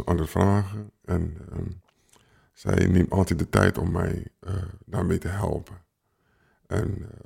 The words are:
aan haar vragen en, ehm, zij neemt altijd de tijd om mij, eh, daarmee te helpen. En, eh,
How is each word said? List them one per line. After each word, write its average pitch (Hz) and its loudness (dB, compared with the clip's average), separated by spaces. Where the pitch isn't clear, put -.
aan 90 2
haar 80 -2
vragen 101 0
en, 82 -2
ehm, - -6
zij 92 2
neemt 90 6
altijd 95 2
de - -2
tijd 98 4
om 92 0
mij, 92 -4
eh, - -8
daarmee 90 -2
te 87 -6
helpen. 90 -4
En, 98 -2
eh, - -12